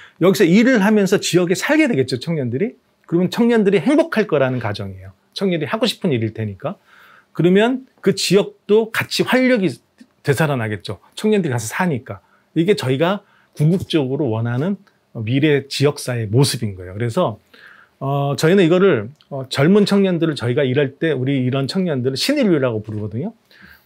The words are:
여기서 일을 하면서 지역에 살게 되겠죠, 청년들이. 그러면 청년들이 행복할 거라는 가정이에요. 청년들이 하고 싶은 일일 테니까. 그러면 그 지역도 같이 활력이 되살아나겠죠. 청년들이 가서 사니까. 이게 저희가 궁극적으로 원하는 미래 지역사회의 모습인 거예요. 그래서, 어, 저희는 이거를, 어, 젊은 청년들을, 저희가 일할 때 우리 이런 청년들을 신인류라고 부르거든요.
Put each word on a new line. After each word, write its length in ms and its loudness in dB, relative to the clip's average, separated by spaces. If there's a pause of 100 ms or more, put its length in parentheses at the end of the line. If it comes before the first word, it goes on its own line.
(200)
여기서 240 4
일을 400 4
하면서 340 2
지역에 360 0
살게 340 2
되겠죠, 300 -2
청년들이. 560 -4 (320)
그러면 240 0
청년들이 480 2
행복할 480 2
거라는 320 0
가정이에요. 540 -8 (200)
청년들이 340 -4
하고 200 -2
싶은 260 -2
일일 220 -2
테니까. 420 -8 (560)
그러면 540 2 (160)
그 120 2
지역도 760 0
같이 320 -4
활력이 480 2 (540)
되살아나겠죠. 720 -2 (160)
청년들이 360 0
가서 180 -4
사니까. 520 -4 (340)
이게 220 2
저희가 460 0 (320)
궁극적으로 760 0
원하는 480 -2 (380)
미래 540 0
지역사회의 580 -2
모습인 480 0
거예요. 180 -16
그래서, 460 -2 (640)
어, 320 -2
저희는 280 4
이거를, 460 2 (200)
어, 180 -10
젊은 380 4
청년들을, 480 0
저희가 300 -2
일할 320 0
때 160 -2
우리 260 -2
이런 300 -2
청년들을 480 -4
신인류라고 640 0
부르거든요. 500 -8 (540)